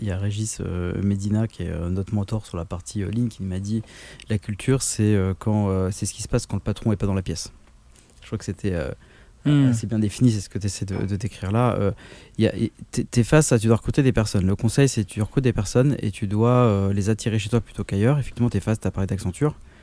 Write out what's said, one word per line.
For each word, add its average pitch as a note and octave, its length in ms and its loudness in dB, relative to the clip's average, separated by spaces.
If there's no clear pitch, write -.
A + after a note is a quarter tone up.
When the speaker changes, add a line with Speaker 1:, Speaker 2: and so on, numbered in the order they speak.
Speaker 1:
il G#2+ 80 -4
y - 20 -2
a F#2 80 -2
Régis, G#2 420 -4
euh, F2+ 400 -4
Medina, G2+ 460 0
qui - 160 -12
est, E2+ 80 -4
euh, E2 180 -4
notre F#2 240 -4
mentor G#2 340 -4
sur - 100 -10
la E2+ 80 -6
partie, F#2+ 400 -8
euh, G2 60 -4
ligne, A#2 180 -2
qui F#2+ 160 -10
m'a F#2 160 -4
dit : « A2 220 -4
La G#2+ 100 0
culture, B2+ 440 -2
c'est, G#2+ 320 2
euh, F#2+ 240 2
quand, G#2+ 300 0
euh, F#2+ 240 0
c'est - 120 -6
ce - 100 -6
qui - 80 -12
se - 60 -10
passe - 180 -2
quand G#2 100 -4
le - 60 -4
patron A2 280 -2
est G2+ 60 2
pas G#2 100 -2
dans G2 80 0
la F#2+ 80 0
pièce. » - 300 -8
Je - 40 -20
crois A2 120 -8
que - 60 -12
c'était, G2 280 -4
euh, D#2 180 -2
Speaker 2:
Hmm. C#3+ 200 6
Speaker 1:
assez A2+ 200 2
bien A2 120 0
défini, A2 340 4
c'est G#2 80 -2
ce - 80 -10
que - 80 -12
t'essaies G2 300 -4
de, F#2+ 180 -4
de G2 120 -2
décrire F#2+ 360 -6
là. A#2 220 2
Euh, G2+ 160 0
il A2+ 60 4
y G#2 40 4
a, G2 80 -2
et - 160 -2
t'es, A#2+ 120 -2
t'es - 180 2
face D3+ 300 4
à, A#2+ 60 6
tu A2 80 0
dois A2+ 100 6
recruter B2 260 0
des C3 80 4
personnes. G#2 360 2
Le G2 100 2
conseil, C3 320 4
c'est A2 160 -2
que - 60 -8
tu G#2 100 -6
recrutes B2+ 240 0
des A#2+ 80 4
personnes B2 460 2
et G#2+ 120 -4
tu - 160 -6
dois, G#2+ 220 2
euh, G#2 460 4
les G2+ 160 0
attirer A2 280 0
chez G2+ 120 -4
toi A#2 100 2
plutôt - 240 -8
qu'ailleurs. A2+ 340 2
Effectivement, A#2+ 300 -2
t'es G2+ 120 0
face, A2 200 -2
t'as F#2 100 -2
parlé F#2+ 160 -2
d'Accenture. G2 480 -2